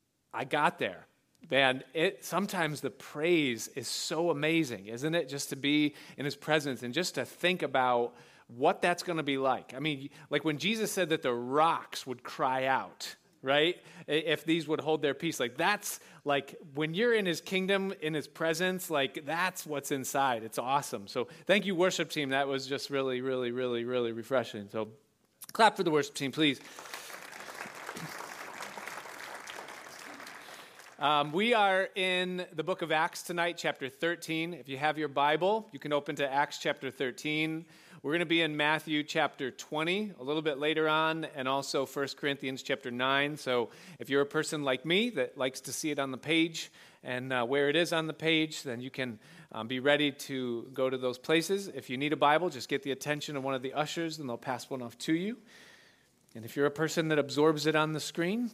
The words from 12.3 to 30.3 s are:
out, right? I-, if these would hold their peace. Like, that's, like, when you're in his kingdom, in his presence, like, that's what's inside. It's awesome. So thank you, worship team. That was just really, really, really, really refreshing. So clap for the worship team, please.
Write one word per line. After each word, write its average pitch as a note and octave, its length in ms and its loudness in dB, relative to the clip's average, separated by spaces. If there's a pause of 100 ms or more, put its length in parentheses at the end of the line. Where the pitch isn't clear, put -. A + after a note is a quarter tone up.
out, A#2+ 500 -2 (280)
right? D3 340 4 (300)
I-, D3+ 40 -2
if D3+ 340 2
these D#3+ 220 2
would D#3 120 0
hold D3+ 220 2
their C#3+ 120 4
peace. D#3 260 -4
Like, B2 180 0
that's, G3 420 0 (260)
like, C#3+ 300 0 (180)
when D#3 200 -2
you're A3+ 200 4
in G#3+ 120 4
his E3 140 0
kingdom, F#3+ 600 0
in D#3 120 -2
his D3 140 -2
presence, F3 640 0
like, C#3+ 360 0
that's F3 400 -2
what's C#3+ 260 -4
inside. C3 520 0
It's A2 140 -8
awesome. B2+ 500 -2
So B2 220 -4 (160)
thank G3 200 4
you, G3 100 0
worship F3 340 2
team. C#3 220 -2
That C#3 160 2
was C3+ 200 -2
just C3+ 220 -4
really, C3+ 320 0
really, B2+ 300 -2
really, A#2+ 340 -2
really A#2+ 260 0
refreshing. A2+ 580 -2
So A2 200 -4 (640)
clap G#3+ 240 6
for F#3+ 60 0
the E3+ 80 2
worship D3 240 2
team, C#3 160 -2
please. C#3+ 280 4 (4000)